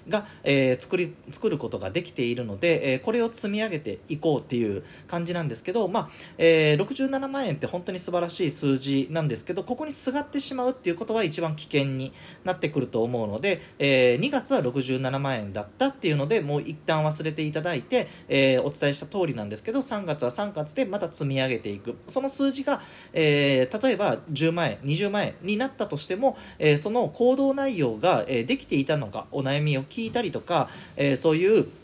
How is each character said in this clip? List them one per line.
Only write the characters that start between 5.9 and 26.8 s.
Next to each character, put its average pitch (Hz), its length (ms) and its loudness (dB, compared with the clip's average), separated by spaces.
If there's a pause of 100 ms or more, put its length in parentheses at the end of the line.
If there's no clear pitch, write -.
あ、 151 80 -4 (280)
え 160 380 6
ー、 - 20 6
六 196 160 0
十 269 160 0
七 269 200 -2
万 269 180 -2
円 156 80 -2
っ - 20 -2
て 156 100 -4
本 180 180 -6
当 196 80 -6
に 185 60 -6
素 180 140 -4
晴 175 80 2
ら 170 80 0
し 175 160 -2
い 147 60 2
数 139 260 2
字 135 340 0
な 160 120 0
ん 151 60 0
で - 80 -2
す - 100 -6
け 180 80 -4
ど、 190 100 -4
こ 240 120 -4
こ 311 100 -6
に 294 60 -6
す 262 200 0
が 285 80 -2
っ 285 60 -4
て 294 120 -6
し 277 160 -2
ま 254 120 -2
う 262 60 2
っ - 20 -14
て - 160 -4
い - 20 2
う 170 40 -6
こ - 100 -8
と 220 80 -2
は 220 100 2
一 156 160 -4
番 160 160 -2
危 - 80 -12
険 139 320 0
に 131 160 -6 (320)
な 185 80 0
っ 180 60 -10
て 151 100 -2
く 147 100 -4
る 127 100 0
と 113 140 0
思 117 220 -2
う - 20 -2
の 104 120 -4
で、 190 220 0 (180)
え 131 380 6
ー、 143 40 0
二 262 100 0
月 277 220 -2
は 247 100 4
六 131 200 -2
十 131 160 -2
七 135 220 -2
万 135 160 -2
円 104 160 -8
だ 104 80 -6
っ 104 80 -10 (100)
た 269 120 2
っ 269 40 -6
て - 140 -4
い 151 40 2
う 151 40 2
の 139 100 0
で、 214 140 2
も 143 160 -2
う 147 40 -2
一 160 140 -8
旦 156 300 0
忘 156 180 -2
れ 156 80 -2
て 156 120 -4
い 151 100 -2
た 156 100 -4
だ 175 100 -2
い 127 100 -4
て、 233 260 0 (200)
え 135 300 6
ー、 - 40 2
お 143 80 -4
伝 143 200 2
え - 40 2
し - 40 -4
た 156 80 -8
通 185 220 -2
り 117 80 -4
な 107 80 -6
ん 101 40 -8
で 107 80 -8
す - 60 -10
け - 80 -6
ど、 269 100 0
三 208 260 -2
月 147 180 -2
は 123 80 0
三 208 200 -4
月 151 220 -6
で 269 100 0
ま 196 140 -4
た 185 80 -4
積 160 180 -4
み 135 160 0
上 131 80 2
げ 120 120 0
て 107 100 -6
い 101 80 -6
く。 120 180 -8 (120)
そ - 120 0
の 269 80 0
数 277 220 2
字 269 140 -4
が、 - 160 0 (320)
え 143 580 4
ー、 220 160 0
例 254 60 6
え 190 40 2
ば 170 220 2 (100)
十 156 220 2
万 165 200 2
円、 98 120 -6
二 143 140 0
十 202 120 0
万 202 140 0
円 110 200 -2
に 202 140 0
な 254 100 0
っ 269 40 -6
た 220 160 -4
と 151 120 -6
し - 100 -6
て 190 80 -2
も、 254 200 2 (220)
え 151 160 6
ー、 147 40 4
そ 202 120 -2